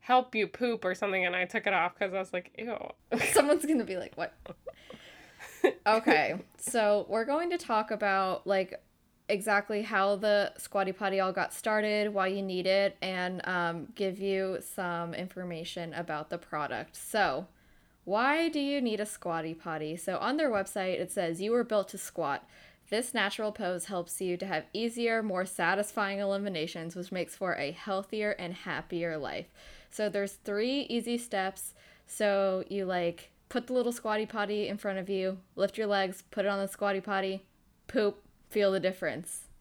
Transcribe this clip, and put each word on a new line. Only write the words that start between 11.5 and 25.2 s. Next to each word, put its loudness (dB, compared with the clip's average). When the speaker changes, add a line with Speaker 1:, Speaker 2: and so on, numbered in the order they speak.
Speaker 2:
started, 0
why 2
you -2
need -2
it, 4
and, -2
um, 0
give -2
you 0
some -4
information -6
about -4
the -4
product. -4
So, 0
why 2
do 0
you 0
need 0
a -2
Squatty -4
Potty? -6
So -4
on 0
their 2
website, 0
it -4
says, -2
"You 0
were 4
built 2
to -10
squat. -4
This -2
natural 0
pose -4
helps -4
you 0
to -4
have -2
easier, 0